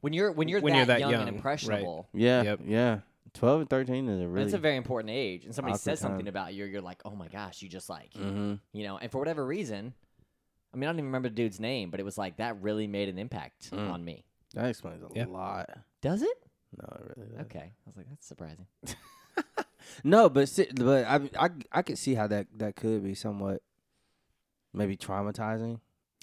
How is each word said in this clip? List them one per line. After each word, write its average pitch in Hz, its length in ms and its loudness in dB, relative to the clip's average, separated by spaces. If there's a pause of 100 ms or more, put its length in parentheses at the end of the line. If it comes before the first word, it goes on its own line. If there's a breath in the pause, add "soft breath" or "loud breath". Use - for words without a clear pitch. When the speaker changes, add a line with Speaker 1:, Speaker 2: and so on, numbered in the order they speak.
Speaker 1:
when 147 120 -2
you're, 190 180 2
when 160 160 0
you're 190 140 2
Speaker 2:
when 147 120 6
Speaker 1:
that 139 40 8
Speaker 2:
you're 127 100 8
that 120 120 8
Speaker 1:
young - 120 4
Speaker 2:
young, 117 100 4
Speaker 1:
and - 80 -2
Speaker 2:
right. 104 60 -4
Speaker 1:
impressionable. 104 800 -2
Speaker 3:
Yeah, 123 300 6
Speaker 2:
Yep. 104 220 0
Speaker 3:
yeah. 113 340 4 (340)
Twelve 139 280 6
and 143 80 -4
thirteen 131 400 0
is 95 120 2
a 87 60 0
really 92 160 0
Speaker 1:
That's 147 120 0
a 185 40 0
very 151 160 2
important 117 360 -4
age, 110 340 -4
and 113 100 -12
somebody 135 180 -4
Speaker 3:
awkward 104 80 -2
Speaker 1:
says - 200 -2
something 95 240 -4
Speaker 3:
time. - 20 -8
Speaker 1:
about 95 260 -6
you, 101 120 -8
you're 98 160 -8
like, 90 240 -12
"Oh 104 100 -10
my 87 140 -12
gosh," 95 320 -12
you 98 80 -16
just, 90 200 -12
like, 76 240 -14
Speaker 3:
Mm-hmm. 101 420 -4 (180)
Speaker 1:
you 107 100 -10
know. 98 140 -8
And 120 120 -10
for 131 100 -4
whatever 151 260 -4
reason, 127 480 -6 (800)
I 123 40 -10
mean, 131 120 -4
I - 20 -2
don't 170 60 -2
even 147 80 -4
remember 131 240 -2
the 110 60 -10
dude's 110 220 0
name, 110 340 -4
but 95 100 -6
it - 20 -4
was 98 140 -8
like, 95 200 -6
that 110 240 -4
really 107 260 0
made 101 200 0
an 92 100 -6
impact 98 540 -10
Speaker 3:
Mm. 101 180 -4
Speaker 1:
on 87 140 -6
me. 82 220 -12 (280)
Speaker 3:
That 113 140 -4
explains 90 340 -8
a - 140 -16
Speaker 2:
Yeah. 113 120 -2
Speaker 3:
lot. 92 420 -6 (320)
Speaker 1:
Does 196 220 0
it? 453 200 0 (340)
Speaker 3:
No, - 160 -14
it - 220 -16
really 110 140 -16
doesn't. 113 160 -12
Speaker 1:
Okay, 90 260 -14
I - 180 -20
was - 60 -20
like, 95 140 -18
"That's 143 180 -20
surprising." 85 400 -16 (160)
Speaker 3:
<laughs> - 120 -10 (1080 loud breath)
No, 196 260 10
but 139 200 6
si-, - 260 2
but 127 300 6
I, 139 160 4 (180)
I, 170 100 4 (220)
I 165 100 2
could - 160 -4
see 135 160 0
how 110 140 2
that, 101 200 0 (120)
that 107 160 -2
could 110 280 0
be 98 120 -2
somewhat 101 460 -4 (1120)
maybe 98 220 0
traumatizing. 110 840 -4 (440)